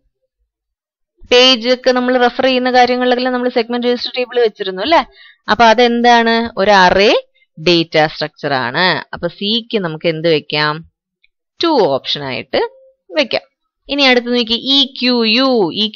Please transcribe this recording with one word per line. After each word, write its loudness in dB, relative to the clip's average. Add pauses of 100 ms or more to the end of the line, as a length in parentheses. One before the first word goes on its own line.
(1300)
page 2
ഒക്കെ -2
നമ്മൾ 0 (120)
refer -2
ചെയ്യുന്ന 0
കാര്യങ്ങളിലൊക്കെ 2
നമ്മൾ -4
segment -2
register -4
table -6 (100)
വെച്ചിരുന്നു, -6
അല്ലേ? 4 (500)
അപ്പൊ 4
അതെന്താണ്? 4 (260)
ഒരു 4 (100)
array 4 (580)
data 0 (180)
structure -8 (120)
ആണ്. -2 (280)
അപ്പൊ -10 (100)
സിക്ക് -4
നമുക്ക് -6
എന്ത് -6
വെക്കാം? -2 (880)
two 0 (240)
option -6
ആയിട്ട് -6 (580)
വെക്കാം. -4 (480)
ഇനി -2
അടുത്ത് 0
നോക്കി -2 (200)
ഇ 4 (200)
ക്യു 0 (200)
യു. 2 (340)
ഇ 0 (120)